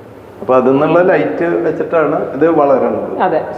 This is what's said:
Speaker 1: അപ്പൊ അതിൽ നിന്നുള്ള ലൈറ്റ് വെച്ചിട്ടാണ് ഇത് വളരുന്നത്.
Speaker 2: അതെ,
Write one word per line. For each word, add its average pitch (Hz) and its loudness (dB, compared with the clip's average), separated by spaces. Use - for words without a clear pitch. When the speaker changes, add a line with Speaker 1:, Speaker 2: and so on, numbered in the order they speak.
Speaker 1:
അപ്പൊ 127 0
അതിൽ 127 4
നിന്നുള്ള 156 2
ലൈറ്റ് 180 0
വെച്ചിട്ടാണ് 160 -2
ഇത് 151 2
വളരുന്നത്. 135 0
Speaker 2:
അതെ, 170 0